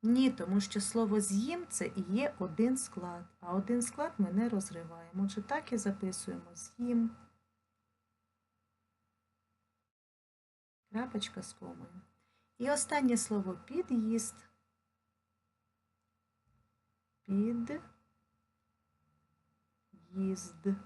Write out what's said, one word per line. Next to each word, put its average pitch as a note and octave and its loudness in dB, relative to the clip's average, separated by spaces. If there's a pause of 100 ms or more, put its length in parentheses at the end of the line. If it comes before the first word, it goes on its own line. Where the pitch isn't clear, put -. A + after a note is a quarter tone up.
Ні, B3+ 6
тому F#3+ 2
що G3+ -2
слово G#3+ 4
з'їм A#3+ 0
це - -2
і F#3+ -4
є A#3+ 2
один A3 2
склад, F3 -8 (160)
а F3 -6
один G3 2
склад D4 -4
ми G3+ 4
не A3 2
розриваємо. E3 -4
Отже, G3+ -2
так D4 -4
і A#3+ 0
записуємо F#3 -4
з'їм. A#3 0 (3750)
Крапочка G#3+ -4
з - -12
комою. - -14 (580)
І B3+ 0
останнє C#4+ 4
слово F#3 0
під'їзд. A3+ 0 (4000)
Під'їзд. F#3+ -4 (200)